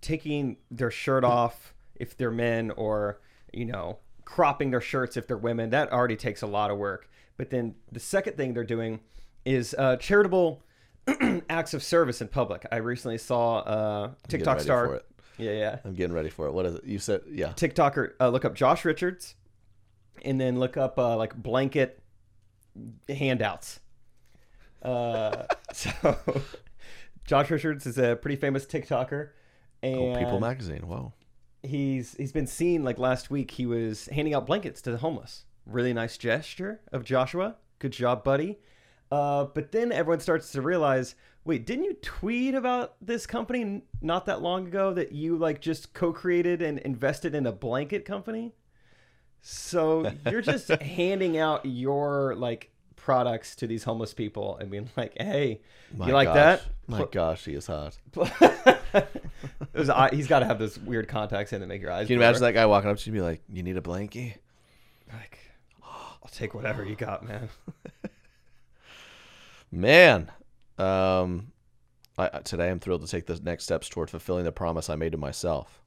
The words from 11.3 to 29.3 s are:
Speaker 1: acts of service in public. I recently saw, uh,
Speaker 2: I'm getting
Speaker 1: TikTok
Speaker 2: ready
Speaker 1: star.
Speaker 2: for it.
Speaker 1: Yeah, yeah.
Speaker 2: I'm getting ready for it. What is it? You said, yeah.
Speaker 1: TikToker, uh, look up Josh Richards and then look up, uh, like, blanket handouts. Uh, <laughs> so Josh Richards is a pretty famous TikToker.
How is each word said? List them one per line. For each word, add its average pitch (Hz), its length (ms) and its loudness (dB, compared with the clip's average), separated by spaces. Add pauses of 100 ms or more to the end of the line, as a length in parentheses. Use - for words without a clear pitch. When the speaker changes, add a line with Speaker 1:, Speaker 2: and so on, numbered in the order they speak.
Speaker 1:
acts 165 260 -2
of 147 80 -4
service 160 380 2
in 107 80 -6
public. 107 420 -2
I 113 60 -2
recently 117 420 -4
saw, 117 420 2
uh, 107 480 -2
Speaker 2:
I'm 131 80 -14 (120)
getting 165 120 -2
Speaker 1:
TikTok 135 160 2
Speaker 2:
ready - 80 -4
Speaker 1:
star. 123 220 4
Speaker 2:
for 69 100 -2
it. - 100 -10 (300)
Speaker 1:
Yeah, 113 160 -4
yeah. 107 320 -2
Speaker 2:
I'm 95 100 -8
getting 87 200 -2
ready 78 160 -2
for 78 160 -6
it. 69 60 -2
What 92 140 0
is 85 100 -2
it? - 80 -12
You 101 160 -6
said, 98 280 -2
yeah. 90 260 -4
Speaker 1:
TikToker, 143 680 0
uh, 127 80 6
look 123 160 0
up 107 100 0
Josh 143 300 4
Richards 180 500 -4 (880)
and 131 160 0
then 127 200 0
look 127 160 0
up, 131 220 0
uh, 120 180 2
like, 110 180 -2
blanket 131 680 0 (1080)
handouts. 127 720 -2 (1000)
Uh, 117 640 -2 (140)
<laughs> - 140 -20
so - 180 -8 (1300)
Josh 143 260 4
Richards 151 360 -2
is 123 120 -4
a 120 180 4
pretty 143 200 -4
famous 139 300 -2
TikToker. 143 640 -4 (520)